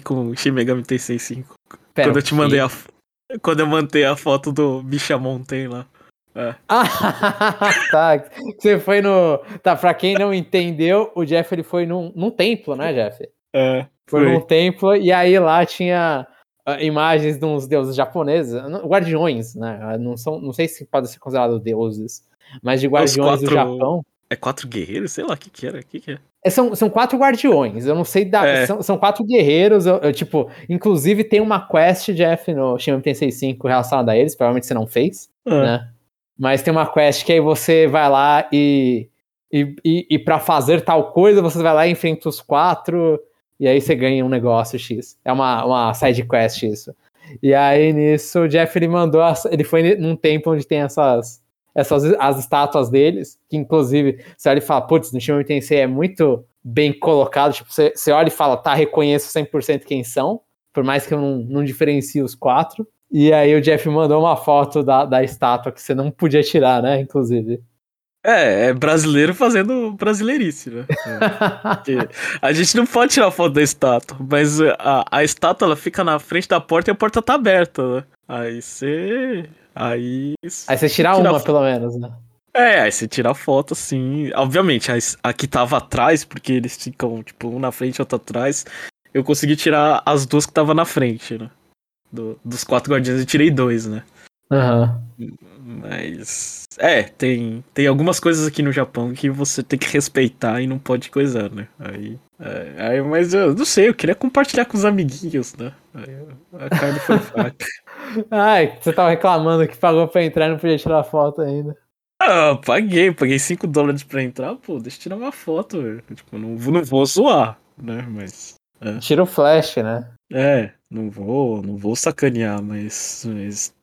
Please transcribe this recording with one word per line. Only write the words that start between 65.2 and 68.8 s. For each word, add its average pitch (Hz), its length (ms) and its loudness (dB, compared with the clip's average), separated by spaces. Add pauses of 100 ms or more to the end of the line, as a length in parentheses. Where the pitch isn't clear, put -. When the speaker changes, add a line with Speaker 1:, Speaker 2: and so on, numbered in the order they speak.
Speaker 2:
estátua 123 480 -2
que - 100 -16
você - 140 -4
não 139 160 -2
podia 143 320 2
tirar, 127 400 2
né, 135 180 0
inclusive. 120 640 -2 (640)
Speaker 1:
É, 127 440 4
é - 20 2
brasileiro 151 600 2